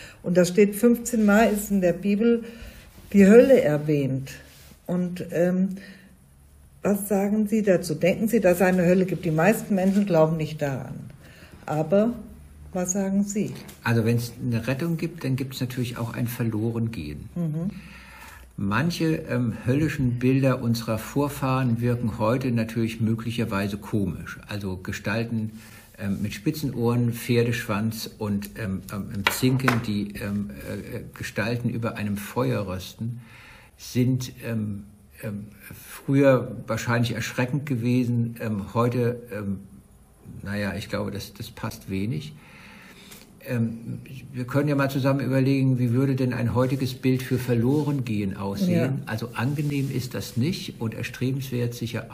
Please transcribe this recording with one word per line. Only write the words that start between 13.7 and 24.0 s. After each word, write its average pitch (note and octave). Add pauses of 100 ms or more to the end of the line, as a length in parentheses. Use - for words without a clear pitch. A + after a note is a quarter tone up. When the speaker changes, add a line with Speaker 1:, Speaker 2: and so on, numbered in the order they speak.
Speaker 2:
Also A#2+
wenn's A#2 (120)
eine A#2
Rettung D#3+
gibt, -
dann C3
gibt's -
natürlich B2
auch A#2
ein B2
Verlorengehen. A2+
Speaker 1:
Mhm. E3+ (880)
Speaker 2:
Manche, D#3+ (140)
ähm, B2 (120)
höllischen B2+
Bilder C3
unserer A2+
Vorfahren C3
wirken A#2
heute B2+
natürlich A2+
möglicherweise G#2+
komisch. F2+